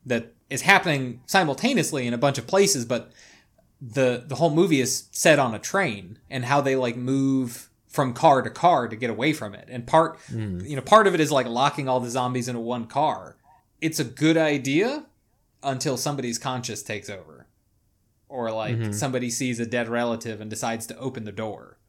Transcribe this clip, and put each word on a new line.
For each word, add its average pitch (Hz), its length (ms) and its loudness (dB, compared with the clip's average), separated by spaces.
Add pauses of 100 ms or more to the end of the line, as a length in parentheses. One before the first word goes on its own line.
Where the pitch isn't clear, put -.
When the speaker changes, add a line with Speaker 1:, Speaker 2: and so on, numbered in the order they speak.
Speaker 1:
that 120 300 -2 (160)
is 139 120 -4
happening 139 600 2
simultaneously 165 840 0
in 120 60 -2
a 120 60 -2
bunch 135 180 2
of 113 100 -8
places, 190 380 2
but 120 280 -4 (680)
the, 123 460 0
the 139 80 -8
whole 156 200 2
movie 160 280 4
is - 280 -4
set 156 280 6
on 127 160 2
a 104 40 -8
train 110 600 -4 (100)
and 131 160 -6
how 143 160 2
they, 135 160 2
like, 123 200 0
move 131 720 -2 (180)
from 131 240 0
car 135 300 4
to - 80 -8
car 151 380 2
to 107 80 -12
get 117 120 -4
away 117 240 0
from 104 220 -10
it. - 160 -20
And 120 160 -10
part, 160 320 4 (120)
Speaker 2:
Mm. 107 380 -6
Speaker 1:
you 147 80 -6
know, 127 60 -4
part 214 240 8
of 185 80 4
it 165 60 2
is, 147 120 2
like, 131 140 4
locking 135 420 0
all 127 120 2
the 120 100 -4
zombies 123 380 -2
into 120 120 -4
one 117 260 -6
car. 113 500 -2 (440)
It's 156 200 -2
a 147 40 -2
good 156 340 2
idea 156 680 0 (580)
until 135 360 -2
somebody's 123 400 -4
conscience 123 440 -6
takes 107 280 -10
over. 78 360 -18 (840)
Or, 120 200 -4
like, 110 260 -2
Speaker 2:
Mm-hmm. 113 160 -2
Speaker 1:
somebody 123 360 -2
sees 120 320 -4
a 117 60 -4
dead 117 240 -2
relative 117 500 -4
and 107 80 -12
decides 113 380 -6
to 113 120 -12
open 127 260 -8
the 107 80 -10
door. 95 440 -10 (120)